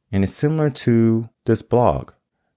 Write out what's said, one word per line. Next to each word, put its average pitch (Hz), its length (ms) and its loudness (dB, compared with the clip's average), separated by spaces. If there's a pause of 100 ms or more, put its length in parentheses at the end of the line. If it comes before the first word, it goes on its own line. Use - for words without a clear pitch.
(120)
And 95 100 0
it's 98 120 -2
similar 151 360 -2
to 113 600 0 (160)
this 113 160 0
blog. 87 500 0 (440)